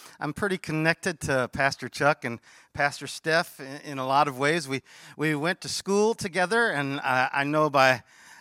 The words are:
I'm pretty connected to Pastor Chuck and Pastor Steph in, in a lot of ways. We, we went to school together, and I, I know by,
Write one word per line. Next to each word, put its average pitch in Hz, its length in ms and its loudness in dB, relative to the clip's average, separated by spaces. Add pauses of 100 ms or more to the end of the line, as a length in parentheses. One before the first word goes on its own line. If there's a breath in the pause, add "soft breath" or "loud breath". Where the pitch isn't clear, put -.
(200 loud breath)
I'm 147 140 -6
pretty 190 240 -4
connected 160 600 -2
to 131 300 0
Pastor 135 380 -2
Chuck 147 380 0
and 117 140 -8 (340 loud breath)
Pastor 143 320 -2
Steph 160 520 -2
in, 143 340 -14
in 135 60 -8
a 131 80 -4
lot 143 220 4
of 127 100 -6
ways. 147 300 0
We, 135 140 -4 (340 loud breath)
we 156 180 -2
went 160 280 -4
to 143 80 -10
school 208 420 0
together, 202 560 0
and 143 320 -2
I, 127 320 2
I 139 120 0
know 151 260 2
by, 131 320 6 (380 loud breath)